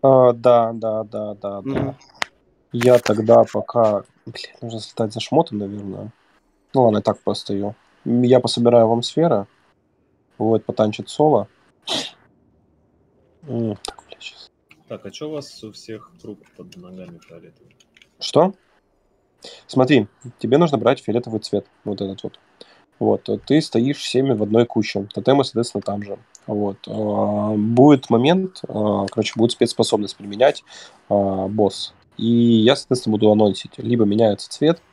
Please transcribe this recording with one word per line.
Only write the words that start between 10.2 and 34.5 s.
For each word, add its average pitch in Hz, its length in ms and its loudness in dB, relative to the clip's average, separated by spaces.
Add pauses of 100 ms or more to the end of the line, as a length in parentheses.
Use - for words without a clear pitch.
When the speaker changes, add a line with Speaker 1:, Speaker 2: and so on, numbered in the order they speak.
Speaker 1:
Вот, 110 280 0
потанчит 107 440 -4
соло. 143 380 0 (2000)
М, 117 360 -4
так, - 240 -16
бля, - 120 -20
щас. - 300 -20 (380)
Speaker 3:
Так, 104 180 -14
а 98 60 -14
че 151 180 -12
у - 20 -10
вас 147 320 -12
у 110 80 -16
всех - 400 -18 (100)
круг 104 160 -16 (200)
под 90 200 -20
ногами 90 500 -20
фиолетовый? 82 480 -20 (440)
Speaker 1:
Что? 175 340 0 (1120)
Смотри, 131 400 2 (320)
тебе 120 180 0
нужно 156 200 2
брать 120 240 0
фиолетовый 113 380 -4
цвет, 104 260 -6 (200)
вот 104 160 -6
этот 98 220 -10
вот. - 160 -14 (600)
Вот, 107 300 0
э, 104 80 -2
ты 147 240 0
стоишь 135 360 -2
всеми 131 360 -2
в 107 100 -2
одной 110 220 2
куче, 104 480 -4
тотемы, 135 300 2
соответственно, 113 380 -4
там 104 220 -8
же. 101 140 -12 (300)
Вот, 104 300 -4 (100)
а, 104 680 -2
будет 123 520 4
момент, 165 580 0
а, 101 400 -2
короче, 104 280 -4
будет 113 160 2
спецспособность 107 640 -2
применять, 101 480 0 (460)
а, 98 380 0
босс. 104 460 -2 (240)
И 110 100 -6
я, 117 480 4
соответственно, - 380 -4
буду 107 180 4
анонсить, 107 460 0
либо 117 280 0
меняется 104 440 0
цвет 160 320 -2 (120)